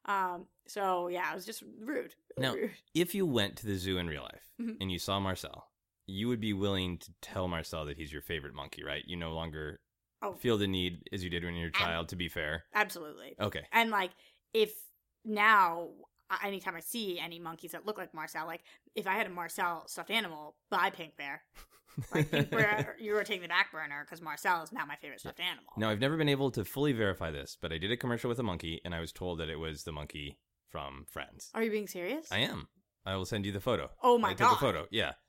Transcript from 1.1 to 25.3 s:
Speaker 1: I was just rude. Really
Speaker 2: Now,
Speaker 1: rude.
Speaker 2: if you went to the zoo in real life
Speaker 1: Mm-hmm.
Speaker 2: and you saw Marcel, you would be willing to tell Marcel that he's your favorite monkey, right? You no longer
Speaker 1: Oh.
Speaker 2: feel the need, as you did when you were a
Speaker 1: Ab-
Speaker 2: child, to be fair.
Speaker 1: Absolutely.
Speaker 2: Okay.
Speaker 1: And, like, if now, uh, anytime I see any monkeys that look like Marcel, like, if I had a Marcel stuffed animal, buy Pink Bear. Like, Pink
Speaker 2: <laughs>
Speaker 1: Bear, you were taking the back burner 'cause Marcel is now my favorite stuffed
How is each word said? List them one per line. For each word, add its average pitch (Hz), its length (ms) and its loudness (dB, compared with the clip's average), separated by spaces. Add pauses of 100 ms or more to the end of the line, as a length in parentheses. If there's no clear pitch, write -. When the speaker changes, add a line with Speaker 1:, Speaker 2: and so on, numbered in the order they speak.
Speaker 1:
I 160 40 -4
was 185 100 -8
just 214 180 -8 (180)
rude. 254 340 -4 (220)
Really 131 120 2
Speaker 2:
Now, 120 60 0
Speaker 1:
rude. 208 160 0 (240)
Speaker 2:
if 175 220 4
you 190 100 4
went 113 300 4
to 110 100 -8
the 101 100 2
zoo 92 220 2
in 87 100 0
real 71 140 -4
life - 280 -14 (100)
Speaker 1:
Mm-hmm. 226 200 -4
Speaker 2:
and 95 120 -2
you 90 80 -2
saw 98 180 0
Marcel, 95 480 -4 (400)
you 98 220 0
would 120 120 2
be 107 120 0
willing 95 460 2
to - 220 -16
tell 92 280 -2
Marcel 82 380 -2
that 73 100 -6
he's 73 160 -8
your 73 100 -8
favorite 71 320 -6
monkey, 71 300 -10
right? 71 220 -4
You 87 100 -6
no 82 160 -4
longer 80 480 -4 (420)
Speaker 1:
Oh. 104 120 -4
Speaker 2:
feel 117 220 4
the 101 120 2
need, 90 340 0 (100)
as 92 120 -4
you 90 60 -2
did 85 140 -2
when 87 100 -2
you 85 80 -2
were 82 140 -2
a 101 60 4
Speaker 1:
Ab- 87 60 2
Speaker 2:
child, 82 220 -2
to 92 60 -6
be 85 120 -2
fair. 80 360 -4 (100)
Speaker 1:
Absolutely. 170 640 -4
Speaker 2:
Okay. 98 220 -2 (100)
Speaker 1:
And, 117 180 4
like, 95 220 0 (400)
if 220 180 6 (540)
now, 208 640 6 (420)
uh, 185 140 0
anytime 190 320 -4
I 165 40 -8
see 196 380 -4
any 170 200 -6
monkeys 170 340 -10
that 170 140 -8
look 208 120 -2
like 185 160 -10
Marcel, 160 320 -6
like, 170 160 -8 (320)
if 196 120 -2
I 190 80 4
had 214 120 2
a 185 40 -8
Marcel 175 560 -2
stuffed - 240 -8
animal, 165 460 -2 (140)
buy 190 200 4
Pink 170 260 -12
Bear. 143 260 -6 (720)
Like, 151 160 4
Pink 143 200 4
Speaker 2:
<laughs> - 0 -
Speaker 1:
Bear, 214 500 2
you 208 140 -2
were 208 100 4
taking 196 180 -2
the 170 60 -10
back 180 240 4
burner 147 360 -8
'cause 165 120 -12
Marcel 165 420 2
is 156 100 -12
now 170 140 -4
my 147 100 -8
favorite 139 240 -12
stuffed - 200 -10